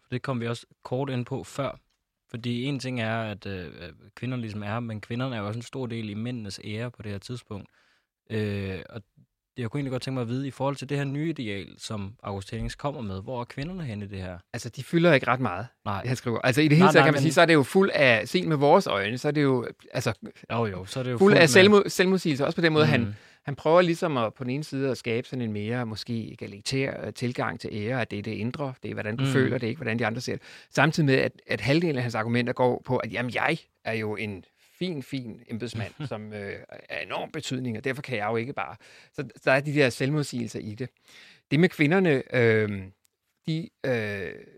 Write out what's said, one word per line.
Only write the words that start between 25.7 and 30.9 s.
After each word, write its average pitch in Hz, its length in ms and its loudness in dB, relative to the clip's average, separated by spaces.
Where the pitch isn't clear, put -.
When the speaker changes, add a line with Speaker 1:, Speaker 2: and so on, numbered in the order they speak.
Speaker 2:
måske 110 460 -8
egalitær, 117 760 -6
øh, - 60 -8
tilgang 120 480 -4
til 110 120 -8
ære, 110 280 -4
at 110 100 -6
det 104 80 -6
er 104 40 -8
det 110 100 -8
indre, 127 500 -6
det 107 80 -10
er, 110 40 -8
hvordan 107 220 -6
du 135 80 -2
Speaker 1:
Mhm. 135 80 0
Speaker 2:
føler 127 260 2
det, 120 80 -4
ikke 117 120 -6
hvordan 113 200 -4
de 117 80 0
andre 113 140 -4
ser - 160 -6
det. - 60 -12
Samtidig 147 360 4